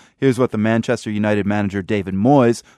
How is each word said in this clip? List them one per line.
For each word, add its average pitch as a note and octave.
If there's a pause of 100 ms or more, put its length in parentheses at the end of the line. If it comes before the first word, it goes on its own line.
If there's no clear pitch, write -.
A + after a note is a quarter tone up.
(160)
Here's C3
what B2+
the A2
Manchester A2+
United G#2
manager G2+
David F#2+
Moyes A#2+ (160)